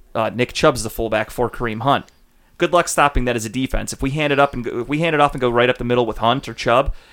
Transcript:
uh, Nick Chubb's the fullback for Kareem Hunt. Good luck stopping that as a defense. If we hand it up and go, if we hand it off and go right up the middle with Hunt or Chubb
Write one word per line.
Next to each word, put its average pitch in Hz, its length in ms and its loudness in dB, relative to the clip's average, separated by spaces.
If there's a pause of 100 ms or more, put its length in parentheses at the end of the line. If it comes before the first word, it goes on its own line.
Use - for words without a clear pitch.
(140)
uh, 110 180 -2
Nick 117 200 -2
Chubb's 131 320 2
the 113 60 -6
fullback 110 400 -2
for 120 200 -2
Kareem 110 320 -6
Hunt. 127 240 0 (520)
Good 175 140 0
luck 170 160 2
stopping 143 360 2
that 123 120 0
as 110 80 -4
a 117 40 -8
defense. 107 440 -4
If - 100 -12
we 135 100 -2
hand 147 200 0
it 135 60 4
up 143 160 2
and 123 100 -6
go, 117 160 -4
if 117 80 -8
we 147 120 -2
hand 165 140 0
it 147 60 2
off 143 120 4
and 139 80 -8
go 123 100 2
right 120 180 4
up 127 100 0
the 123 60 -6
middle 120 220 2
with 110 120 -6
Hunt 123 300 0
or 113 60 -12
Chubb 127 400 2 (180)